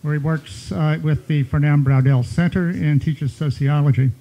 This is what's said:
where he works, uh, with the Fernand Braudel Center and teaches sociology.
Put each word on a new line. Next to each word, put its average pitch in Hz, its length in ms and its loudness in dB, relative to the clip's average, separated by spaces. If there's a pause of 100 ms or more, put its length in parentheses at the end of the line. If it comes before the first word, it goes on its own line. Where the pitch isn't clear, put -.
where 151 140 -4
he 147 40 -2
works, 156 540 -6
uh, 156 280 0
with 151 280 -2
the 147 140 0
Fernand 147 420 2
Braudel 135 400 4
Center 175 420 0
and 156 340 0
teaches 147 320 -4
sociology. 139 880 0